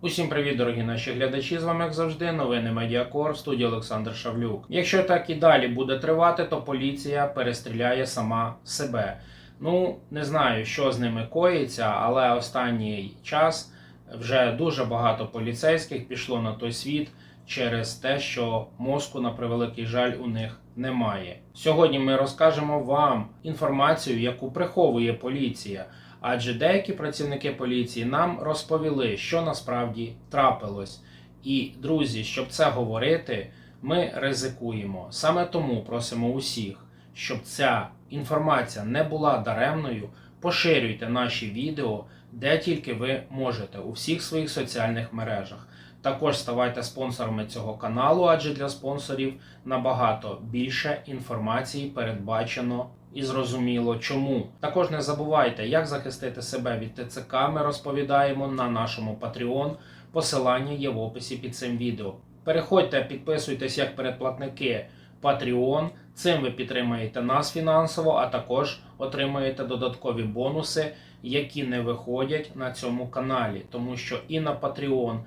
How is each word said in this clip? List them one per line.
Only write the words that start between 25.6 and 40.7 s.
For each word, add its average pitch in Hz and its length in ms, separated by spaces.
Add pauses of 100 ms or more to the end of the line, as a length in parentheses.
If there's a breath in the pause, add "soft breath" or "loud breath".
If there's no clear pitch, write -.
адже 123 340
деякі 180 380
працівники 147 580
поліції 123 560
нам 165 340
розповіли, 151 760
що 165 260
насправді 120 680 (180)
трапилось. 110 720 (420 loud breath)
І, 135 340
друзі, 131 460
щоб 131 240
це - 160
говорити, 120 840 (320 loud breath)
ми 160 320
ризикуємо. 117 960
Саме 170 340
тому 135 400
просимо 117 440
усіх, 120 560 (300 loud breath)
щоб - 280
ця 123 460 (220)
інформація 143 760
не 127 180
була 151 360
даремною. 117 720 (320 loud breath)
Поширюйте 127 680